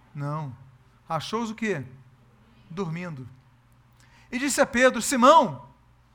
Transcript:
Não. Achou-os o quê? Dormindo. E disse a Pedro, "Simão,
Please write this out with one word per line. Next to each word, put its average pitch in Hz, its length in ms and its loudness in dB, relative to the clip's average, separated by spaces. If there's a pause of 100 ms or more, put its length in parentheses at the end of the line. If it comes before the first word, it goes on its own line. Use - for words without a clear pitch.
(140)
Não. 143 420 -8 (520)
Achou-os 214 420 -6
o 220 60 -10
quê? 190 280 -4 (840)
Dormindo. 165 580 -8 (1040)
E 247 60 -6
disse 285 240 0
a 247 40 4
Pedro, 247 360 2
"Simão, 254 640 4 (480)